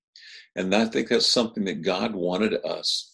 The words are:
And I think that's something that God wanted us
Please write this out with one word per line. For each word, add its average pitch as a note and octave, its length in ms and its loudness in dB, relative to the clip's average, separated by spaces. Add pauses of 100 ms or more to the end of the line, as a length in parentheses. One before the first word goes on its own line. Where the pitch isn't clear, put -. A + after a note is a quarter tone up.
(560)
And F#2+ 200 0
I A2+ 100 6
think B2 240 -2
that's - 220 2
something A2 340 0
that F2 180 -4
God G2 320 0
wanted F#2 380 0 (120)
us - 480 -4